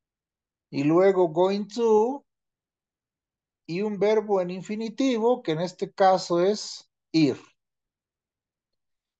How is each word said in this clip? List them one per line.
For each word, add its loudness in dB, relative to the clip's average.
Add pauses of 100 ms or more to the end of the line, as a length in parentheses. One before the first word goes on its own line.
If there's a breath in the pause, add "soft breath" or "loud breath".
(680)
y -4
luego 4
going -2
to 0 (1400)
y -6
un -6
verbo 0
en -4
infinitivo, -2
que -4
en -4
este -8
caso 2
es -4 (220)
ir. 2 (1800)